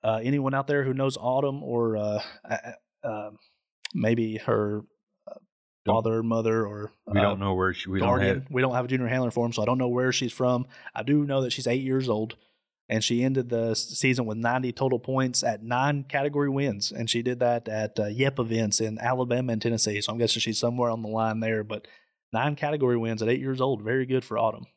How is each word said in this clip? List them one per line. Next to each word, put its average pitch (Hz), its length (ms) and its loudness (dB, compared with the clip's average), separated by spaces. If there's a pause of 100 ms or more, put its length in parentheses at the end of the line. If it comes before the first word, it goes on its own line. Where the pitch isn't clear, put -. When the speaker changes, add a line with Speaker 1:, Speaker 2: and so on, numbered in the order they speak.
Speaker 1:
Uh, 110 200 2
anyone 135 300 2
out 135 140 -2
there 143 160 2
who 131 100 0
knows 135 240 0
Autumn 139 460 0
or, 117 340 0
uh, 104 240 0 (260)
uh, - 100 -2 (460)
uh, 107 260 -6 (640)
maybe 110 440 0
her, 107 460 -2 (440)
uh, - 60 -14 (520)
Speaker 2:
Don't 101 100 4
Speaker 1:
father, 113 280 2
mother, 113 420 2
or, 104 260 -10 (160)
Speaker 2:
we 101 120 2
Speaker 1:
uh, 107 40 6
Speaker 2:
don't 101 160 2
know 98 140 2
where 92 200 2
she, - 160 -8
we 95 100 0
don't 92 100 2
Speaker 1:
guardian. 98 320 2
Speaker 2:
have - 100 -12
Speaker 1:
We 127 100 2
don't 131 140 2
have 123 100 0
a - 20 -8
junior 127 200 0
handler 123 240 0
for 120 140 2
him, 120 80 -2
so 113 80 -2
I 104 40 2
don't 123 120 2
know 127 120 2
where 123 220 2
she's 123 220 -2
from. 123 320 2 (300)
I 110 80 -6
do 147 220 4
know 139 180 2
that 123 80 -2
she's 131 160 -4
eight 131 160 2
years 131 260 0
old, 110 260 0 (540)
and 113 140 2
she 120 200 2
ended 131 260 2
the 113 220 0
s-, 110 80 0 (200)
season 127 260 2
with 107 120 -4
ninety 120 340 0
total 127 280 0
points 131 440 0
at 110 200 -2
nine 135 400 0
category 143 460 -2
wins, 135 420 -2
and 117 180 -6
she 117 140 0
did 123 160 -2
that 120 280 2
at, 107 320 -4
uh, 107 60 2
yep 131 340 0
events 113 420 0
in 110 180 -4
Alabama 123 540 0
and 110 80 -2
Tennessee, 110 400 0
so 110 120 -4
I'm 117 60 -4
guessing 117 220 2
she's 110 180 -2
somewhere 120 320 0
on 113 100 -4
the 107 80 -8
line 110 300 0
there, 110 240 0
but 107 240 -10 (460)
nine 139 220 0
category 143 420 2
wins 113 260 -2
at 110 60 2
eight 131 120 2
years 131 200 -2
old, 127 200 0
very 127 240 0
good 127 180 0
for 107 140 -4
Autumn. 110 280 0 (120)